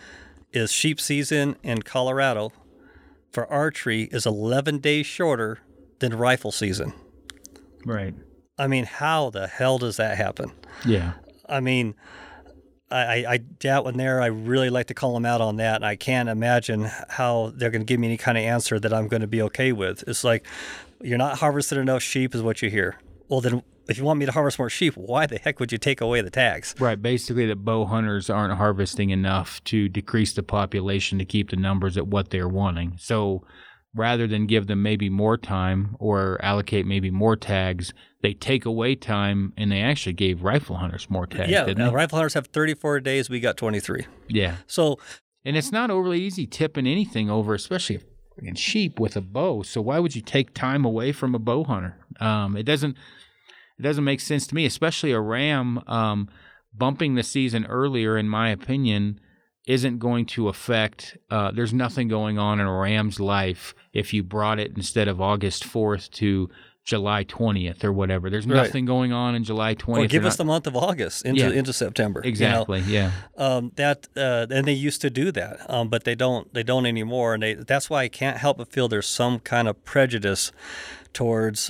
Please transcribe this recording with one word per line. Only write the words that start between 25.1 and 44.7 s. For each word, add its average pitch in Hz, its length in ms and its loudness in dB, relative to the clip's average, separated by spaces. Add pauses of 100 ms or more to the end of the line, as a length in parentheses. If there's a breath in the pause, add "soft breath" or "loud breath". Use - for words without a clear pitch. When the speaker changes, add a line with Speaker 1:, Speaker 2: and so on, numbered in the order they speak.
Speaker 1:
the 135 120 -4
heck - 240 -4
would 120 100 -4
you 117 60 -2
take 135 240 0
away 120 200 0
the 92 80 -4
tags? - 500 0
Speaker 2:
Right, 113 220 2
basically 120 460 0
that 101 160 -2
bow 110 220 2
hunters 104 440 0
aren't 101 260 0
harvesting 98 540 2
enough 95 560 0
to 104 220 2
decrease 104 460 0
the 101 100 -2
population 98 760 0
to 92 60 -2
keep 101 240 0
the 95 60 -4
numbers 95 420 0
at 98 100 -2
what 101 220 0
they're 90 200 -2
wanting. 87 500 0
So 101 460 -2 (480 loud breath)
rather 117 340 2
than 107 200 0
give 104 200 2
them 101 140 0
maybe 104 280 2
more 104 280 2
time 98 640 0
or 98 420 0
allocate 101 440 0
maybe 95 260 0
more 107 240 4
tags, 92 580 -2 (280 soft breath)
they 101 120 0
take 131 320 -2
away 117 300 0
time, 101 640 0
and 107 140 0
they 98 100 0
actually 120 320 -2
gave 90 300 0
rifle 104 340 0
hunters 87 320 -6
more 92 160 -2
tags, 87 240 -4
Speaker 1:
Yeah, 180 160 2
Speaker 2:
didn't 98 160 -2
Speaker 1:
uh, 123 80 4
Speaker 2:
they? 120 60 0
Speaker 1:
rifle 156 220 0
hunters 160 180 0
have 139 120 -2
thirty-four 151 540 0
days. 131 280 0
We 123 120 -2
got 117 160 2
twenty-three. 104 480 -2 (240)
Speaker 2:
Yeah. 95 280 2 (100)
Speaker 1:
So 151 320 2 (440 loud breath)